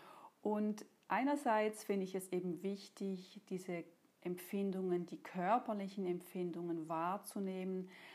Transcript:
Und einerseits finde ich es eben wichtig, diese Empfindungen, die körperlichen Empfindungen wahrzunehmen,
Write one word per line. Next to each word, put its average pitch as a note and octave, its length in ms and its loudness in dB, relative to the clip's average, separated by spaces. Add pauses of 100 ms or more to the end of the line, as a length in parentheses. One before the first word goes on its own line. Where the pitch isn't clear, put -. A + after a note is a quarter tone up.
(420)
Und G#3+ 420 2 (240)
einerseits A3 760 4
finde G3 200 2
ich F#3 100 -2
es F#3+ 180 -4
eben F3+ 300 0
wichtig, G3 840 -4
diese F3+ 360 -4 (360)
Empfindungen, F3+ 840 0
die E3+ 160 -10
körperlichen G3 840 0
Empfindungen F3 800 -2
wahrzunehmen, F#3 1000 -2 (260)